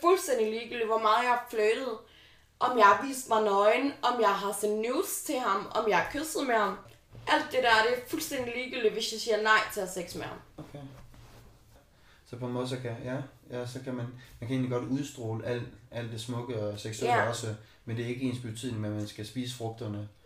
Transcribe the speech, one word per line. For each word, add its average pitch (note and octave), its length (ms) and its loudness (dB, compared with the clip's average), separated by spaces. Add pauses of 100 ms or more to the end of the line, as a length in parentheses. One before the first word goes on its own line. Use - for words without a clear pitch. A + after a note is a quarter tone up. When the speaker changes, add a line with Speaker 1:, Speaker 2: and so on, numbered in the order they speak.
Speaker 1:
fuldstændig C#4+ 500 4
ligegyldigt, A#3 380 -4
hvor A3 100 4
meget A3 240 6
jeg B3 80 4
har A#3+ 180 2
flirtet. A3+ 480 2 (640)
Om B3 180 2
jeg G#3 80 10
har G#3 220 6
vist - 220 -6
mig G#3+ 140 4
nøgen, G#3+ 580 4
om A#3+ 200 2
jeg G3 140 4
har G3+ 160 -2 (100)
sendt G#3+ 200 0
news C4+ 440 -2
til C4+ 140 -2
ham, G3 320 0
om A3 180 0
jeg F3+ 80 6
har D#3+ 140 0
kysset D4 360 -2
med A#3 80 2
ham. G3 220 2 (500)
Alt - 240 4
det B3+ 120 2
der, A3 260 6
det B3 140 2
er - 60 -14
fuldstændig B3+ 460 -4
ligegyldigt, B3 380 0
hvis A3 200 -2
jeg A3 80 -6
siger G#3+ 200 2
nej G#3+ 180 6 (140)
til G#3 60 -4
at F#3 80 -2
have F3+ 200 -6
sex - 80 -12
med - 80 -6
ham. - 140 -10 (200)
Speaker 2:
Okay. D3 220 -14 (1500)
Så A#2 140 -14
på B2 80 -6
en B2 60 -4
måde, B2+ 160 -2
så B2+ 80 -4
kan, A#2+ 260 -6
ja, B2+ 140 -4 (320)
ja, B2 180 -6
så C3 120 -10
kan B2+ 160 -6
man, A#2+ 100 -6 (340)
man A#2 80 -8
kan - 20 -8
egentlig B2+ 220 0
godt B2 120 0
udstråle A#2+ 600 -4
alt, B2 220 -4 (240)
alt A#2 200 -8
det A2+ 100 -8
smukke A#2+ 380 -6
og G#2 200 -4
seksuelle D#3+ 380 0
Speaker 1:
Ja. B2+ 120 2
Speaker 2:
også, A2+ 260 -4 (300)
men A2+ 120 -4
det A#2+ 80 -4
er A#2+ 40 -4
ikke B2+ 120 -6
ens B2 180 -2
betydning A2+ 420 -6
med, G#2+ 80 -4
at G#2+ 60 -4
man G#2 120 -4
skal G#2+ 200 -12
spise B2 300 -8
frugterne, G#2+ 520 -8 (160)